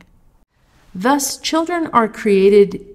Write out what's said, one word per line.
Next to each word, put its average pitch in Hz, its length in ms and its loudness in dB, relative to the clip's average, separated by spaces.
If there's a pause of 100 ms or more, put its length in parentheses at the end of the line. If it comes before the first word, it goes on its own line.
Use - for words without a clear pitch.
(920)
Thus, 269 440 -4
children 330 500 -4
are 226 200 -2
created 202 880 2